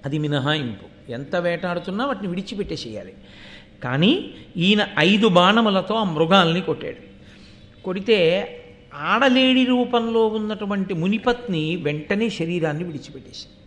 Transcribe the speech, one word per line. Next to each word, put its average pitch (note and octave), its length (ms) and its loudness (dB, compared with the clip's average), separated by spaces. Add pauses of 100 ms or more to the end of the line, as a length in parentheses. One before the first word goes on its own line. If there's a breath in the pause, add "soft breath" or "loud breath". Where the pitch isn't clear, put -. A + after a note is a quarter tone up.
అది D3 140 -4
మినహాయింపు. C#3+ 920 -4
ఎంత C#3 240 -6
వేటాడుతున్నా F3 680 -4
వాటిని G3+ 220 -6
విడిచిపెట్టేసేయాలి. F3+ 840 -8 (720 loud breath)
కానీ F3 460 0 (260 loud breath)
ఈయన G3+ 320 2 (100)
ఐదు G3+ 300 4
బాణములతో G3 680 4
ఆ A3 100 -2
మృగాల్ని E3 560 2
కొట్టాడు. - 560 -8 (680 loud breath)
కొడితే F#3+ 640 2 (460)
ఆడలేడి B3+ 680 4
రూపంలో A#3 640 2
ఉన్నటువంటి G#3 680 -2
మునిపత్ని F#3 840 -2
వెంటనే D3+ 540 -2
శరీరాన్ని E3 540 -2
విడిచిపెట్టేసింది. - 720 -14 (100)